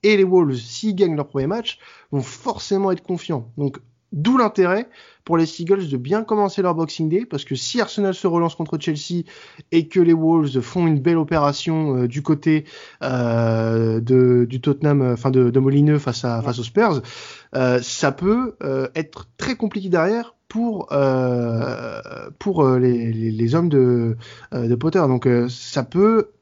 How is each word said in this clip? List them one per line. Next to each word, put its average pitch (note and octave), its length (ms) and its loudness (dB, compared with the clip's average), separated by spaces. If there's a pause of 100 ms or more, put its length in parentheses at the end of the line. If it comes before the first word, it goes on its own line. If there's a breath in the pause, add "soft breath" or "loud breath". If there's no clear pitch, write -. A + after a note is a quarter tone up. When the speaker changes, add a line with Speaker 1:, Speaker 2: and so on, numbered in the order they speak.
Speaker 1:
et G#3 120 4
les G3 80 6
Wolves, F3+ 320 4
s'ils F#3 400 -4
gagnent F3 220 2
leur C#3+ 100 -4
premier C3+ 200 -4
match, A3+ 320 -6 (320 loud breath)
vont C#3+ 100 -2
forcément G3 720 -4
être F3 100 -6
confiants. C#3+ 540 -6
Donc, C#3+ 220 -4 (340)
d'où G3 240 2
l'intérêt G#3 500 2 (380 soft breath)
pour E3 120 0
les E3 80 4
Seagulls F3 420 -2
de C#3 100 -4
bien E3+ 260 -2
commencer G#3 380 -2
leur F3+ 140 0
Boxing D#3+ 320 -4
Day, G3 180 0
parce C#3+ 200 -8
que C#3 100 -6
si - 240 -6
Arsenal G3+ 340 -2
se F#3 140 -4
relance E3+ 280 0
contre D#3+ 220 -6
Chelsea D#3+ 460 -4 (480 loud breath)
et E3 160 2
que F#3 140 2
les E3 120 6
Wolves D#3+ 460 2
font E3+ 260 -2
une D#3 140 4
belle E3 180 2
opération, D#3 760 0
euh, B2 120 0
du B2 140 -6
côté, D#3 440 0 (360 loud breath)
euh, A2+ 1000 0
de, B2 460 4
du B2+ 120 -8
Tottenham, C#3+ 420 2
euh, B2+ 120 0
enfin B2 180 -2
de, B2+ 180 4
de B2+ 100 2
Molineux C#3+ 380 4
face C3 280 -4
à, A#2 140 -2
Speaker 2:
Ouais. A2+ 40 -6
Speaker 1:
face A#2+ 160 -4
aux A#2+ 40 -6
Spurs, D#3+ 380 0 (540 loud breath)
euh, B2+ 260 2
ça C3+ 300 -2
peut, G#3+ 500 -2
euh, C3+ 320 -4
être - 440 -10
très B3+ 180 -6
compliqué G3 320 -6
derrière F#3 480 0 (140)
pour, A3 420 -4
euh, B2 1500 -2
pour, F3 280 0
euh, B2+ 120 4
les, A#2+ 360 2
les, A2 180 -4
les A#2 240 0
hommes E3+ 140 2
de, B2 480 2 (360 loud breath)
euh, A#2+ 140 -4
de A#2+ 80 2
Potter. D#3+ 240 0
Donc, C3 260 0
euh, A#2+ 220 2
ça B2 360 -6
peut G#3 480 2 (100)